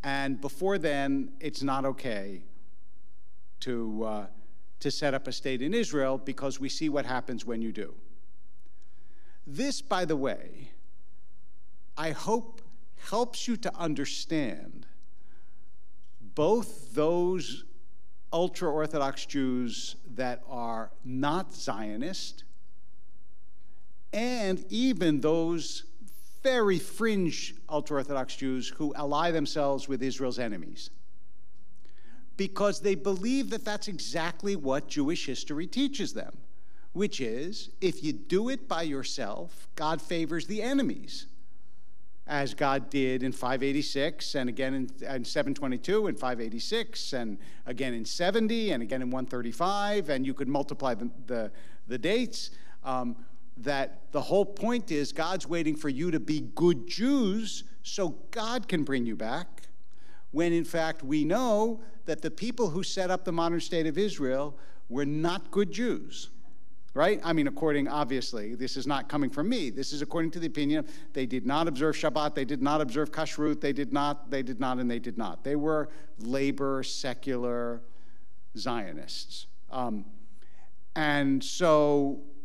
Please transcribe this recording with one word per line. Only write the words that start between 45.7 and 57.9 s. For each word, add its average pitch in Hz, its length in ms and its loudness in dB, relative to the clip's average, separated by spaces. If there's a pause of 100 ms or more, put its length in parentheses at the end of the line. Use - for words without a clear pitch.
and 135 100 0
five 127 240 -2
eighty-six, 113 720 -2
and 113 260 -2 (280)
again 127 260 -2
in 113 120 -2
seventy, 214 640 2
and 120 140 0
again 131 180 -2
in 123 80 -2
one 131 160 -2
thirty-five, 185 840 0
and 135 140 2
you 135 80 0
could 139 140 -2
multiply 139 480 0
the, 120 160 -2 (160)
the, 113 240 -2 (380)
the 120 100 -2
dates, 202 520 0 (340)
um, 123 320 0 (400)
that 135 560 -2
the 143 80 2
whole 190 240 4
point 208 480 0
is 147 180 2
God's 170 380 0
waiting 160 260 2
for 151 140 -2
you 151 240 0
to 160 80 2
be 143 220 0 (120)
good 160 320 4
Jews 220 800 2 (180)
so 185 280 0 (200)